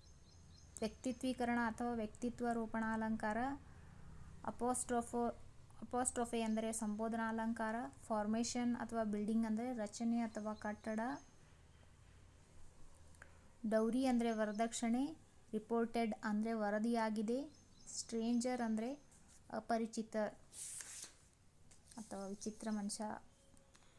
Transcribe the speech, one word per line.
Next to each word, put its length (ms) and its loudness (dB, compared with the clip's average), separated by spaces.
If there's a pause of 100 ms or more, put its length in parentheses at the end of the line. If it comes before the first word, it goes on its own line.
(800)
ವ್ಯಕ್ತಿತ್ವೀಕರಣ 840 0
ಅಥವಾ 260 0
ವ್ಯಕ್ತಿತ್ವ 600 -2
ರೂಪಣ 400 0
ಅಲಂಕಾರ, 440 2 (1080)
ಅಪೋಸ್ಟ್ರೋಫೋ-, 880 0 (480)
ಅಪೋಸ್ಟ್ರೋಫೆ 600 0
ಅಂದ್ರೆ 300 2
ಸಂಬೋಧನಾ 560 0
ಅಲಂಕಾರ, 460 0 (280)
ಫಾರ್ಮೇಷನ್ 760 2
ಅಥವಾ 280 0
ಬಿಲ್ಡಿಂಗ್ 420 4
ಅಂದ್ರೆ 300 0
ರಚನೆ 440 2
ಅಥವಾ 340 -2
ಕಟ್ಟಡ, 460 -2 (2750)
ಡೌರಿ 400 6
ಅಂದ್ರೆ 260 6
ವರದಕ್ಷಿಣೆ, 840 2 (360)
ರಿಪೋರ್ಟೆಡ್ 640 0 (100)
ಅಂದ್ರೆ 280 2
ವರದಿಯಾಗಿದೆ, 1000 2 (380)
ಸ್ಟ್ರೇಂಜರ್ 720 2
ಅಂದ್ರೆ 460 0 (440)
ಅಪರಿಚಿತ 640 -2 (1800)
ಅಥವಾ 300 -8
ವಿಚಿತ್ರ 440 -6
ಮನುಷ್ಯ, 500 -4 (800)